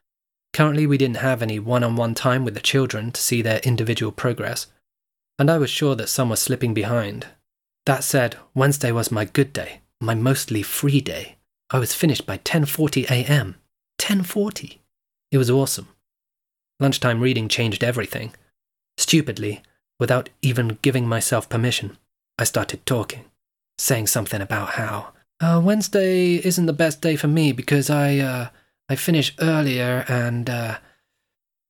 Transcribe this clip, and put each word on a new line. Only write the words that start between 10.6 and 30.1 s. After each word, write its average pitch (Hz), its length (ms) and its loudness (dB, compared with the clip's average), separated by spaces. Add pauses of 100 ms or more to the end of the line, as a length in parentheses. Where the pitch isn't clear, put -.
free 143 380 0
day. - 360 -8 (340)
I 131 80 2
was 113 140 -2
finished 147 320 0
by 95 120 -6
ten - 260 0
forty 143 420 0
A 123 200 0
M. 127 300 0 (420)
Ten 196 260 0
forty. - 560 -6 (500)
It 139 80 2
was 123 120 4
awesome. 135 400 0 (880)
Lunchtime 127 400 0
reading 113 300 0
changed 110 340 -2
everything. 117 500 -4 (640)
Stupidly, 107 640 0 (380)
without 123 300 0 (120)
even 117 400 0
giving 127 240 0
myself 113 440 -2
permission, 113 480 -2 (400)
I 123 80 -2
started - 400 -4
talking, 120 400 -4 (520)
saying 113 300 0
something 107 340 -2
about 98 300 -4
how, 110 380 -6 (320)
"Uh, 170 200 4
Wednesday 185 720 2
isn't 175 300 2
the 160 80 2
best 156 280 0
day 156 160 2
for 151 100 0
me 151 240 4
because 139 380 0
I, 143 300 2
uh, 127 280 -2 (400)
I 135 80 -2
finish 160 460 0
earlier 131 640 0
and, 120 420 -2